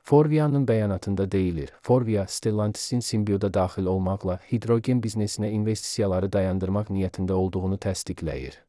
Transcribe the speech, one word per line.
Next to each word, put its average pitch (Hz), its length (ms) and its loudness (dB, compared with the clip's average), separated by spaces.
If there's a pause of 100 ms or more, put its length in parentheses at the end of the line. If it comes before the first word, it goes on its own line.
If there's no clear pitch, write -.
Forvia'nın 147 640 4
bəyanatında 101 640 0
deyilir, 87 500 0
Forvia, 110 460 0
Stellantis'in 107 720 -2
Symbio'da 101 540 0
daxil 92 380 0
olmaqla 95 480 -2 (120)
hidrogen 117 520 0
biznesinə 104 480 -2
investisiyaları 101 800 0
dayandırmaq 95 640 0
niyyətində 95 400 -2
olduğunu 92 400 0
təsdiqləyir. 78 800 -6 (160)